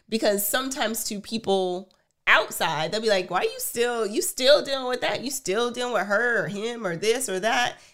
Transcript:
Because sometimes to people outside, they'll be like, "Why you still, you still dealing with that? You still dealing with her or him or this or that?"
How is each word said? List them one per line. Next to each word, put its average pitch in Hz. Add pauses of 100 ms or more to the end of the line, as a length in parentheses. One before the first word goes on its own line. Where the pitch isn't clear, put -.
Because 220
sometimes 262
to 208
people 190 (340)
outside, 170
they'll 214
be 226
like, 185
"Why 180
you 480
still, 233
you 220
still 269
dealing 269
with 254
that? -
You 247
still 240
dealing 247
with 208
her 214
or 156
him 220
or 170
this 226
or 190
that?" 240 (180)